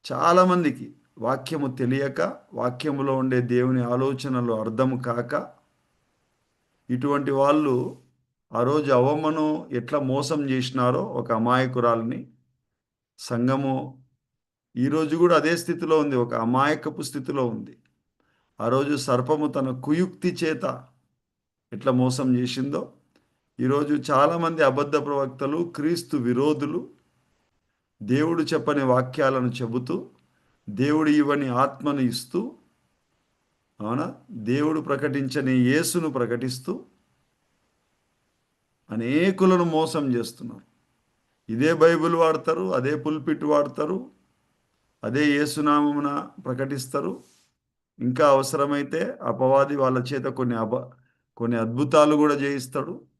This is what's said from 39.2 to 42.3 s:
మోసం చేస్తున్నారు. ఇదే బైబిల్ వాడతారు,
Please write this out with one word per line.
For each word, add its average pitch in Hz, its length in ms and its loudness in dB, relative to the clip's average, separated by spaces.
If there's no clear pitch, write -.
మోసం 160 280 0
చేస్తున్నారు. - 520 -8
ఇదే 127 220 2
బైబిల్ 170 400 4
వాడతారు, 160 420 2